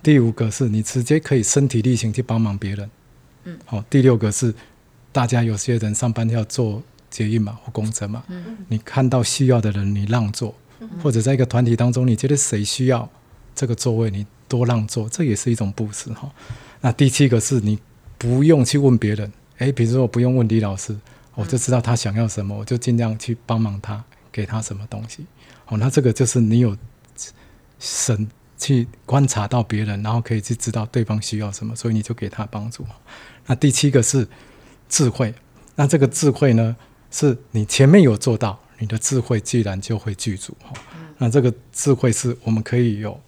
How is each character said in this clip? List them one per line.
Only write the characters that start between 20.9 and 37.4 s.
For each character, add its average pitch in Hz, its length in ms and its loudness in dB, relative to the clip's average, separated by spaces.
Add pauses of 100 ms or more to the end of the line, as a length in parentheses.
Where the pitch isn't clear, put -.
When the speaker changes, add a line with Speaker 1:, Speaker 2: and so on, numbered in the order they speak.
Speaker 1:
我 104 100 -4
就 131 120 -2
知 123 140 -2
道 123 80 4
他 117 160 0
想 104 200 -4
要 113 120 0
什 101 180 -6
么， 101 100 -6
Speaker 3:
嗯。 - 20 -10
Speaker 1:
我 107 80 -10
就 120 120 -2
尽 120 200 0
量 110 200 -2
去 117 280 -6
帮 113 140 -2
忙 104 220 -2
他， 104 220 -10 (280)
给 104 140 -6
他 110 160 -6
什 110 140 -10
么 101 140 -12
东 107 180 -10
西。 - 180 -16 (420)
哦， 110 100 -4
那 117 120 2
这 143 120 2
个 123 100 4
就 123 140 2
是 120 160 2
你 113 180 4
有 110 160 2 (1040)
神 - 480 -2 (300)
去 123 300 2 (180)
观 139 220 2
察 107 200 -2
到 123 140 0
别 107 220 -2
人， 104 180 -4
然 107 100 -4
后 120 100 0
可 117 120 -4
以 107 80 0
去 117 140 -4
知 - 160 -6
道 107 160 -4
对 120 160 0
方 107 180 -2
需 107 160 -6
要 104 140 -6
什 107 140 -10
么， 113 100 -8
所 117 140 -4
以 110 40 0
你 107 80 2
就 120 120 -6
给 110 140 -8
他 104 220 -8
帮 107 220 -8
助。 - 140 -14 (600)
那 127 100 0
第 143 140 2
七 139 220 2
个 127 100 6
是 120 260 0 (600)
智 131 200 2
慧， 113 240 -2 (420)
那 143 120 2
这 160 100 4
个 135 100 6
智 139 240 2
慧 127 220 2
呢， 113 220 2 (360)
是 131 260 0 (140)